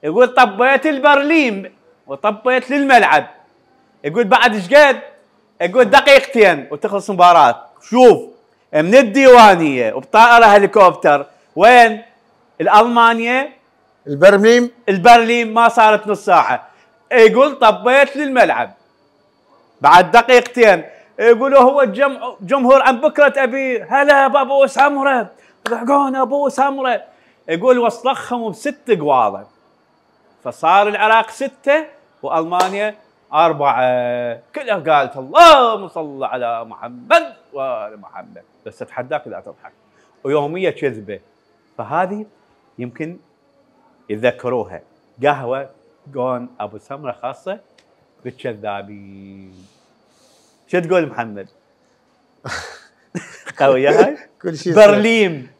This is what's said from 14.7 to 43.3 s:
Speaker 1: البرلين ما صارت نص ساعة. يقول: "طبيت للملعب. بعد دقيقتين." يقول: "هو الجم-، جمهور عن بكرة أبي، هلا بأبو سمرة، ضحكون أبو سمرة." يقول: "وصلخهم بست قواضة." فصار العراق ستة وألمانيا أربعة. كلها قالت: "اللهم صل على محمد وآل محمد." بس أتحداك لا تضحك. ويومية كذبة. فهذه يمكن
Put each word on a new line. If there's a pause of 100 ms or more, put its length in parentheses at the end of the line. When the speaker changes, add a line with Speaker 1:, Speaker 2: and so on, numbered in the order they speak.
Speaker 1:
البرلين
ما
صارت
نص
ساعة. (440)
يقول:
"طبيت
للملعب. (1080)
بعد
دقيقتين." (360)
يقول:
"هو
الجم-، (220)
جمهور
عن
بكرة
أبي،
هلا
بأبو
سمرة، (400)
ضحكون
أبو
سمرة." (460)
يقول:
"وصلخهم
بست
قواضة." (960)
فصار
العراق
ستة (380)
وألمانيا (380)
أربعة. (720)
كلها
قالت:
"اللهم
صل
على
محمد (200)
وآل
محمد." (220)
بس
أتحداك
لا
تضحك. (520)
ويومية
كذبة. (580)
فهذه (540)
يمكن (920)